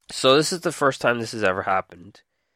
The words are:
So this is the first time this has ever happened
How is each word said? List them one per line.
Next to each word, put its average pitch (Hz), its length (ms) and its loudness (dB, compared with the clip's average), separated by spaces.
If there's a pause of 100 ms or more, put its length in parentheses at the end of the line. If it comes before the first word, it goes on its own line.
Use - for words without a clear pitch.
(120)
So 131 240 4
this 156 160 2
is 180 80 -6
the 165 140 -4
first - 260 0
time 120 200 0
this 113 120 -6
has 110 120 -4
ever 92 180 0
happened 92 640 -6 (320)